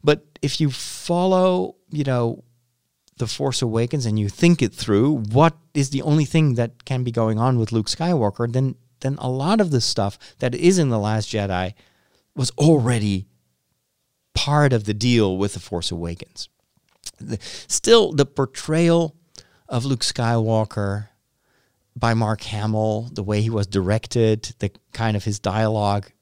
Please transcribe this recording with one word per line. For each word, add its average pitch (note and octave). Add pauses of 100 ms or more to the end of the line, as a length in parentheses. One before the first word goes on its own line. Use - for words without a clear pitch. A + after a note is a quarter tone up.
But D3 (160)
if -
you D3
follow, F#3 (160)
you D3
know, B2 (720)
The A#2+
Force C3+
Awakens A#2+
and G#2+
you G#2
think E3+
it A2
through, A#2+ (140)
what D#3 (200)
is C#3
the -
only D3+
thing D3
that A#2
can B2+
be B2
going A2+
on B2
with A2
Luke A2
Skywalker, A#2+
then, C3 (260)
then C3+
a C3
lot D#3
of F3
the B2+
stuff - (200)
that A#2+
is F#3
in D3+
The A2+
Last G#2+
Jedi G2 (640)
was B2+
already A#2 (1080)
part D3
of A2
the G#2
deal G#2+
with G2
The F2+
Force -
Awakens. E2+ (680)
The, G#2 (280)
still, A3
the C#3
portrayal E3 (520)
of B2
Luke C3+
Skywalker A2 (880)
by A#2
Mark A2
Hamill, A2
the -
way G#2
he A2+
was G#2
directed, G#2+
the G2+ (200)
kind A2+
of G2+
his G2+
dialogue G#2 (100)